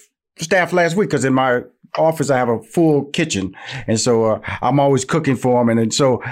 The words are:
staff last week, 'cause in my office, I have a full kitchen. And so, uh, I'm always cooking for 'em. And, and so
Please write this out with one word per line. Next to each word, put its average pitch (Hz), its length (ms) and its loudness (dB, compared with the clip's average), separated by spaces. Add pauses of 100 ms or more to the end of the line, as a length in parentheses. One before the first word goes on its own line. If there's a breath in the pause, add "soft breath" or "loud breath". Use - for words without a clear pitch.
(380)
staff 170 360 -2
last 170 240 2
week, 196 140 0
'cause 127 120 0
in 131 100 2
my 127 280 2 (360)
office, 160 320 0
I 135 80 4
have 123 120 0
a 113 120 -2
full 160 440 0
kitchen. 101 500 -4 (320 loud breath)
And 113 100 0
so, 113 280 2
uh, 107 140 0 (220 loud breath)
I'm 135 200 2
always 139 240 2
cooking 143 320 -2
for 123 240 2
'em. 117 80 2
And, 113 100 2
and 113 140 -2
so 131 280 0 (100)